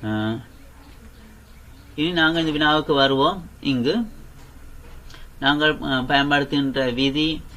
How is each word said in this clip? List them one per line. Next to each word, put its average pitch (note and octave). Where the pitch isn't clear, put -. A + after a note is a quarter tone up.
அ, A2
இனி D#3
நாங்கள் E3
இந்த D#3
வினாவுக்கு D3+
வருவோம். C#3
இங்கு C#3+
நாங்கள், D3
அ, -
பயன்படுத்துகின்ற C#3
விதி D3